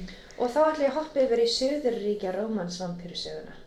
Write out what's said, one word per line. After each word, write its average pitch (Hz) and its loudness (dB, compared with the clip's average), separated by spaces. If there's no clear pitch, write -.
Og 247 0
þá 285 2
ætla 302 4
ég 269 4
að 277 -4
hoppa 311 0
yfir 233 4
í 233 6
Suðurríkja 208 0
rómansvampírusöguna, 175 -6